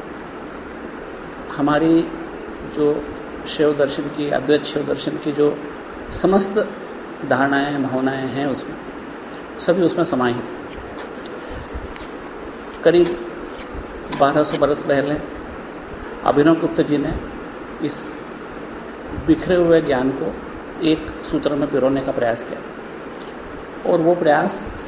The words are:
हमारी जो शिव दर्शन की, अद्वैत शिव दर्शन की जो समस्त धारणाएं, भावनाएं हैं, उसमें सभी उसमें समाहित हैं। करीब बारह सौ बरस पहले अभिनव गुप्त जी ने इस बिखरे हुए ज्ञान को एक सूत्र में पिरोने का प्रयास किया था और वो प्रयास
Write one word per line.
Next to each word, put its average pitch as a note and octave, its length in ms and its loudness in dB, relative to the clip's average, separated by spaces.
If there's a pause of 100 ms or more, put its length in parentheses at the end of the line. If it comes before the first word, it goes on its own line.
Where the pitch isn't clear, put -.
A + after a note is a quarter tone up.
(1600)
हमारी D3+ 440 6 (720)
जो D3+ 120 4 (600)
शिव D3+ 300 4
दर्शन C#3+ 320 2
की, D3 200 -2
अद्वैत C#3+ 340 4
शिव - 200 -2
दर्शन C#3+ 320 -2
की D3+ 160 -2
जो D3 240 4 (580)
समस्त G3 440 2 (720)
धारणाएं, C#3 540 2
भावनाएं C3 460 0
हैं, C3+ 180 -2
उसमें - 300 -4 (840)
सभी F#3+ 240 2
उसमें E3 240 4
समाहित B2 300 2
हैं। - 200 -6 (2250)
करीब E3+ 240 8 (1120)
बारह C#3+ 240 6
सौ - 140 -4
बरस C#3+ 260 4
पहले C#3+ 300 2 (1120)
अभिनव D#3 340 8
गुप्त E3 220 0
जी D3 160 2
ने D#3 160 0 (680)
इस D3 140 -2 (1300)
बिखरे E3 300 4
हुए E3 260 8
ज्ञान C3 300 2
को - 140 -2 (580)
एक D#3 220 4 (160)
सूत्र D3 320 0
में C#3+ 160 0
पिरोने C3+ 300 4
का C3 120 -2
प्रयास A#2 320 0
किया - 160 -8
था - 1300 -8
और F3 100 6
वो E3 140 6
प्रयास E3 500 4 (240)